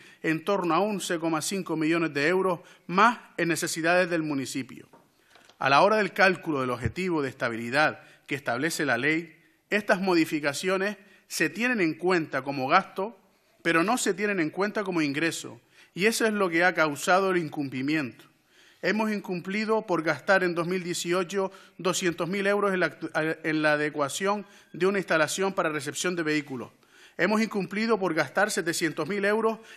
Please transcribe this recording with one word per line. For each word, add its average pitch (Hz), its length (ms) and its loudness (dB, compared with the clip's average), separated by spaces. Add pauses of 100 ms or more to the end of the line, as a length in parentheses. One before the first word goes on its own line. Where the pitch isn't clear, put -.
(220)
en 160 240 -2
torno 180 300 2
a 170 40 4
once 190 380 -2
coma 160 240 -2
cinco 180 340 -4
millones 160 380 0
de 143 140 0
euros 185 320 0 (260)
más 214 320 4 (200)
en 170 100 0
necesidades 170 640 2
del 170 100 0
municipio. 135 640 -6 (720)
A 135 140 2
la 143 100 6
hora 208 160 6
del 196 160 0
cálculo 170 480 2
del 127 80 -2
objetivo 143 540 -2
de 131 60 -2
estabilidad 120 720 -2 (260)
que 147 80 -4
establece 139 500 -2
la 123 140 2
ley, 160 420 -2 (300)
estas 208 280 2
modificaciones 180 1000 0 (300)
se 160 220 0
tienen 220 320 -2
en 160 140 0
cuenta 160 480 0
como 139 240 -4
gasto, 190 500 0 (460)
pero 165 180 4
no 220 160 2
se 226 160 0
tienen 202 260 0
en 156 100 0
cuenta 202 340 -2
como 180 180 -2
ingreso, 143 600 -4 (320)
y 180 140 2
eso 226 180 2
es 214 80 2
lo 202 160 2
que 165 160 4
ha 185 80 4
causado 175 580 2
el 180 60 2
incumplimiento. 139 880 -4 (560)
Hemos 214 280 0
incumplido 208 800 -2
por 160 160 0
gastar 165 400 2
en 180 100 0
dos 165 140 -2
mil 180 160 -2
dieciocho 180 640 -2 (280)
doscientos 170 500 -2
mil 196 180 -2
euros 202 280 2
en 185 80 0
la 160 180 0
actu-, 156 440 -2
en 156 180 0
la 151 120 4
adecuación 151 720 -2 (280)
de 170 140 0
una 202 100 2
instalación 180 560 0
para 170 160 0
recepción 151 480 -4
de 170 60 -2
vehículos. 143 480 -4 (460)
Hemos 208 240 2
incumplido 214 560 0
por 180 160 -2
gastar 160 380 0
setecientos 165 560 -2
mil 196 160 -4
euros 214 360 0 (180)